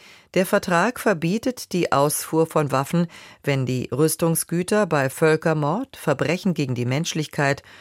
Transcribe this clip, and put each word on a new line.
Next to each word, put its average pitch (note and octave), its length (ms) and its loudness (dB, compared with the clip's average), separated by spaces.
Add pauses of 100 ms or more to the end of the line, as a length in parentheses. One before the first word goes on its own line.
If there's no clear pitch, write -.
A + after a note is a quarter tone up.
(340)
Der F3+ 100 2
Vertrag G3 560 0
verbietet G3+ 720 -2
die F3 200 0
Ausfuhr D3+ 540 2
von D3+ 260 0
Waffen, C#3 340 0 (360)
wenn C3+ 220 0
die B2+ 260 -2
Rüstungsgüter E3+ 960 0
bei D3 220 2
Völkermord, D#3 880 0
Verbrechen D#3 560 0
gegen C#3 220 -2
die A#2+ 100 -2
Menschlichkeit C#3+ 800 -2 (180)